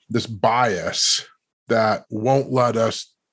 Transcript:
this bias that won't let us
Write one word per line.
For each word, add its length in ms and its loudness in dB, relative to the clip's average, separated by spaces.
this 160 -2
bias 1000 0
that 420 0
won't 420 0
let 260 2
us 360 -2